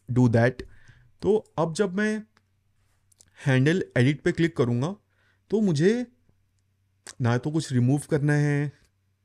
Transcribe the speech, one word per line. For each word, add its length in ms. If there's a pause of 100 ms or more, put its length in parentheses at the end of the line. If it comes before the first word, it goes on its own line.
(120)
do 160
that। 340 (600)
तो 140 (220)
अब 160
जब 220
मैं 260 (1200)
हैंडल 380 (120)
एडिट 260
पे 100
क्लिक 240
करूंगा, 380 (560)
तो 100
मुझे 460 (1120)
ना 180
तो 120
कुछ 220
रिमूव 380
करना 220
है, 400 (520)